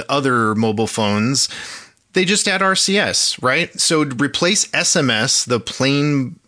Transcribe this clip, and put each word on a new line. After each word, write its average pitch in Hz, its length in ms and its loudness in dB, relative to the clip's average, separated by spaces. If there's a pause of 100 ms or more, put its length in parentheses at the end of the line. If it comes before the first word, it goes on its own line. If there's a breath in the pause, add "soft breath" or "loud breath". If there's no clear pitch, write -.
other 127 460 2
mobile 110 340 2
phones, 107 640 0 (640 loud breath)
they 185 100 2
just 202 240 0
add 190 140 0
R 190 160 2
C 196 200 0
S, 127 440 0
right? 135 360 0
So 156 280 0
to 135 100 -6
replace 143 580 0
S 165 220 0
M 147 140 2
S, 113 340 0
the 120 160 0
plain 139 880 -2